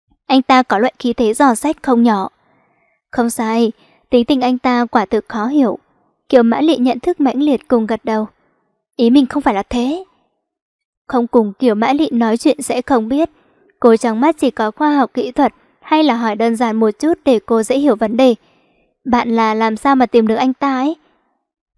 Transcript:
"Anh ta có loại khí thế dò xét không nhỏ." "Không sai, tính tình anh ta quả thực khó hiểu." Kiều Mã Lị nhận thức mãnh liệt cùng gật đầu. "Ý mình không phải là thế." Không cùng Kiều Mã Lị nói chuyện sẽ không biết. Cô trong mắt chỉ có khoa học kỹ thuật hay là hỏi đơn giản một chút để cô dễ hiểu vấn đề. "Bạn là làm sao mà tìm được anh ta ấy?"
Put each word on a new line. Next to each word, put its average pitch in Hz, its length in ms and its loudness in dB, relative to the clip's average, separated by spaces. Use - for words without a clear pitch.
"Anh 269 140 2
ta 254 220 2
có 208 160 -2
loại 247 200 -2
khí 240 140 -4
thế 226 200 -2
dò 262 220 2
xét - 280 -6
không 240 200 2
nhỏ." 208 260 0
"Không 233 180 -2
sai, 226 420 -2
tính 240 160 2
tình 277 160 0
anh 254 160 0
ta 247 280 -2
quả 226 200 0
thực 214 240 -4
khó 220 160 -6
hiểu." 254 340 0
Kiều 247 140 6
Mã 233 180 0
Lị 311 160 2
nhận 247 220 0
thức - 200 -4
mãnh 269 240 0
liệt 294 240 -2
cùng 226 200 0
gật 220 180 -4
đầu. 220 220 -4
"Ý 233 140 2
mình 269 160 4
không 285 180 -6
phải 247 100 0
là 196 100 -4
thế." 269 400 -6
Không 240 200 -2
cùng 214 320 0
Kiều 233 160 2
Mã 214 180 0
Lị 294 180 0
nói 233 260 0
chuyện 294 240 0
sẽ 254 200 -4
không 226 260 -2
biết. 285 220 -2
Cô 233 180 4
trong 226 240 -2
mắt 311 180 2
chỉ 262 120 0
có 214 200 -4
khoa 294 260 -2
học 247 160 0
kỹ 247 180 -6
thuật 262 220 0
hay 311 220 0
là 277 100 2
hỏi 226 220 -4
đơn 233 200 -2
giản 220 200 -2
một 220 140 2
chút 311 140 0
để 247 200 2
cô 226 180 0
dễ 247 140 -2
hiểu 277 180 2
vấn 220 220 -4
đề. 254 180 2
"Bạn 240 300 0
là 220 180 0
làm 220 240 -2
sao 277 180 0
mà 262 100 2
tìm 226 220 2
được 220 80 0
anh 254 180 -2
ta 277 240 -4
ấy?" 285 180 -4